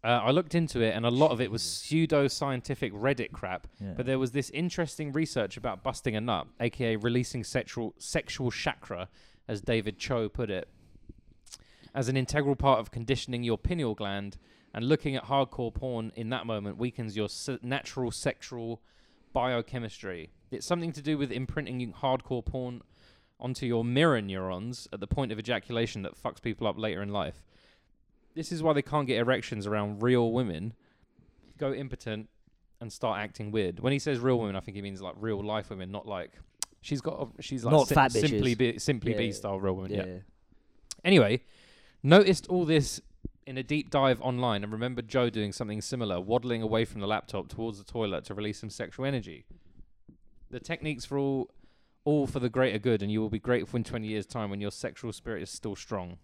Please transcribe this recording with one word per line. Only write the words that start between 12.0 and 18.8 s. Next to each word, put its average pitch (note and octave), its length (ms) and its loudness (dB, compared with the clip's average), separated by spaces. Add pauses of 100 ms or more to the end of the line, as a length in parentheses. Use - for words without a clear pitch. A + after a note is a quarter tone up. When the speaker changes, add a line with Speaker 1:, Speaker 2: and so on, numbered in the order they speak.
Speaker 1:
an C3 80 2
integral C#3 400 2
part C3+ 240 6
of G#2 100 -10
conditioning A#2+ 540 -2
your A2+ 140 2
pineal D3 360 0
gland, G2+ 440 -6 (340)
and A2+ 160 -2
looking D3 280 2
at B2+ 80 -6
hardcore B2+ 500 0
porn A#2 400 -4
in A2+ 160 -6
that A2+ 160 -4
moment G#2 320 -6
weakens A#2 360 -4
your G#2 120 0
s-, - 240 -8 (100)
natural B2 500 -4
sexual A#2 680 -6 (540)